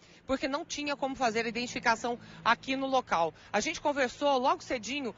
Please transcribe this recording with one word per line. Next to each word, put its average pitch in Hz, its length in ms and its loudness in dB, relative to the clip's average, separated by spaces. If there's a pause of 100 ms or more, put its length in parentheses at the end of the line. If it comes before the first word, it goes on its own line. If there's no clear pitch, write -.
(260)
porque 262 220 0
não 294 160 -2
tinha 294 320 -4
como 269 180 -2
fazer 226 300 0
a 226 60 -2
identificação 233 680 0 (240)
aqui 233 320 2
no 269 120 -2
local. 190 480 2 (180)
A 208 80 2
gente 302 220 -4
conversou 285 560 2
logo 294 240 2
cedinho 254 560 -4